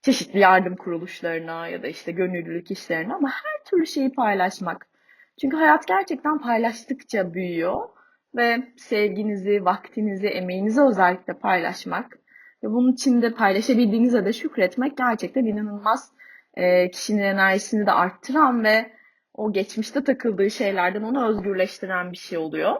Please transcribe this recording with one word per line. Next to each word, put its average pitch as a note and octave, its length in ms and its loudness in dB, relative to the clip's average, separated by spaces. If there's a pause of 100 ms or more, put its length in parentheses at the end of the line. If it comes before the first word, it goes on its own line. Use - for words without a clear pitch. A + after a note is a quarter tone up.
çeşitli G3+ 360 0
yardım F#3 360 6
kuruluşlarına E3 920 -8
ya F3 160 -10
da - 40 -8
işte - 240 -10
gönüllülük F3 600 -4
işlerine F3 420 -6
ama D4 160 -2
her D5+ 400 -8
türlü E4+ 180 2
şeyi C4+ 240 -2
paylaşmak. G3 760 -2 (540)
Çünkü C#4+ 160 -2
hayat D4+ 300 4
gerçekten E4+ 520 0
paylaştıkça A#3 920 -4
büyüyor F3+ 560 -4 (460)
ve A#3 220 2 (200)
sevginizi, G#3 880 -2
vaktinizi, G3 640 -2
emeğinizi F#3+ 540 0
özellikle F#3 520 4
paylaşmak F#3 840 -4 (440)
ve G#3+ 60 -4
bunun B3 240 2
için B3 280 2
de A#3 120 0
paylaşabildiğinize A3+ 920 2
de A3 80 0
şükretmek B3 640 -2
gerçekten A#3+ 480 -2
inanılmaz, G#3 640 -2 (420)
e, F3+ 380 2
kişinin G#3 300 -2
enerjisini G3 640 2
de G3 60 2
arttıran B3 720 2
ve A3 300 2 (400)
o G#3+ 200 -4
geçmişte G#3+ 500 -4
takıldığı A3 460 0
şeylerden G3 520 -2
onu A#3+ 260 -2
özgürleştiren F#3+ 840 -2
bir F3 60 -14
şey - 200 -10
oluyor. D#3+ 420 -2